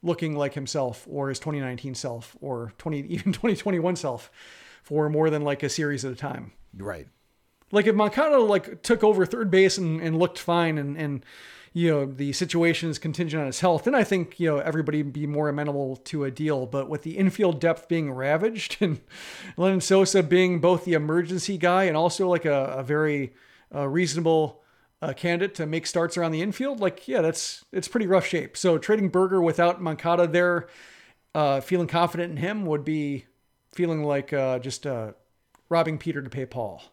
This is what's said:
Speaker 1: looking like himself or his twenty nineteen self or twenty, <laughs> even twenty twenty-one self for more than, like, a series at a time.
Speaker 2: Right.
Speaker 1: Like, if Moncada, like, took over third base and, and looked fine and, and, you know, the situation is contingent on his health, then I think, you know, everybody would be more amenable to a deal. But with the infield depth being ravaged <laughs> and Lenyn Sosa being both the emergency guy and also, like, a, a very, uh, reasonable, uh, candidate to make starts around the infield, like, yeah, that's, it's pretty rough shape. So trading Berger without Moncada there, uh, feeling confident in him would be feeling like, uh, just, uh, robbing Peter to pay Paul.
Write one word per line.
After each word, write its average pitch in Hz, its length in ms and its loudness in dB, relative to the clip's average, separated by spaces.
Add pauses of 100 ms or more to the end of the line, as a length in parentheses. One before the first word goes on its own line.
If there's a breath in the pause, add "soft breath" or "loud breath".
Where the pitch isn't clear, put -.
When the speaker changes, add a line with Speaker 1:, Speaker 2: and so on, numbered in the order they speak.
Speaker 1:
looking 160 360 -2
like 143 160 -2
himself 135 560 -6
or 139 200 -4
his 131 100 -6
twenty 151 200 -6
nineteen 127 360 -8
self 117 440 -10
or 117 380 -8
twenty, 156 220 -6
<laughs> 139 100 -10
even 175 240 -2
twenty 220 240 0
twenty-one 180 400 0
self 127 340 -6 (520 loud breath)
for 151 260 0
more 156 200 4
than, 151 120 0
like, 143 200 -2
a 143 80 -2
series 143 360 -4
at 131 80 -6
a - 20 -10
time. 131 380 -10 (220)
Speaker 2:
Right. 92 320 -10 (640)
Speaker 1:
Like, 202 160 4
if 214 80 4
Moncada, 262 440 4
like, 208 440 2
took 226 200 2
over 196 220 6
third 202 260 -2
base 190 260 6
and, 165 220 -2
and 160 180 -2
looked 175 200 2
fine 170 400 0
and, 143 180 -4
and, 147 300 -6 (480 loud breath)
you 170 160 2
know, 147 160 2
the 139 260 -4
situation 170 580 0
is 147 100 -6
contingent 160 420 -4
on 143 60 -2
his 131 120 -6
health, 170 260 2
then 262 100 2
I 247 80 6
think, 185 360 -2
you 170 80 0
know, 147 120 2
everybody 151 420 -2
would 143 100 -4
be 147 140 -6
more 147 240 -2
amenable 143 480 -4
to 147 260 -6
a 135 80 -4
deal. 139 360 -2
But 139 200 -4
with 147 140 -6
the 160 160 -10
infield 190 420 2
depth 165 300 0
being 160 220 0
ravaged 160 680 -2
<laughs> - 40 0
and 160 200 0 (560 loud breath)
Lenyn 185 240 2
Sosa 190 400 4
being 180 400 4
both 175 240 4
the 175 80 0
emergency 165 640 0
guy 175 280 4
and 160 120 2
also, 175 320 2
like, 170 160 2
a, 139 320 0
a 135 60 -6
very, 147 500 0 (400 soft breath)
uh, 143 140 -4
reasonable, 160 760 2 (400 soft breath)
uh, 143 120 -6
candidate 175 420 -2
to 165 100 -6
make 160 220 -4
starts 170 300 -2
around 170 140 0
the 160 120 -2
infield, 254 360 -4
like, 185 280 -2
yeah, 254 140 0
that's, - 520 -2
it's 190 140 -4
pretty 220 200 0
rough 185 200 4
shape. - 280 -4
So 170 220 2
trading 202 320 2
Berger 185 320 2
without 170 400 2
Moncada 170 460 2
there, 175 400 2 (680 loud breath)
uh, 143 280 2
feeling 175 260 0
confident 170 440 0
in 156 60 -8
him 202 300 -4
would 151 180 -2
be 147 400 -4 (480)
feeling 165 300 -2
like, 143 280 -2
uh, 131 280 0
just, 127 280 -8
uh, 113 240 -6 (560)
robbing 165 300 0
Peter 147 240 -6
to 131 80 -12
pay 131 160 -8
Paul. 107 480 -10